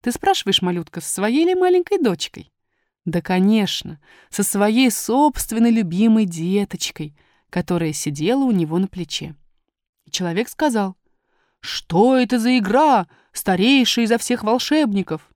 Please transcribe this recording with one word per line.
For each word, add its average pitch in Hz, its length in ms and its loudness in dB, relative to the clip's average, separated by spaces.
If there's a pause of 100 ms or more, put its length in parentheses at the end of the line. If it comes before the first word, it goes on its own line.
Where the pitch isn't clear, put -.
Ты 247 120 -4
спрашиваешь, - 500 0
малютка, 175 380 -6
со - 80 -12
своей 233 360 0
ли 370 120 2
маленькой 359 420 2
дочкой? 190 540 -4 (520)
Да, 165 160 -2
конечно, 185 800 0 (300)
со 202 140 -4
своей 220 460 2
собственной 233 800 0
любимой 220 560 2
деточкой, 170 920 -6 (340)
которая 170 420 -2
сидела 160 520 -2
у 247 80 2
него 170 260 0
на 190 80 0
плече. 160 480 -10 (680)
И - 60 -20
человек 185 380 -4
сказал: 220 480 -2 (640)
«Что 233 560 2
это 247 220 2
за 247 200 2
игра, 233 500 2 (240)
старейшая 233 720 2
изо 226 140 2
всех 240 260 -4
волшебников?» 220 920 -2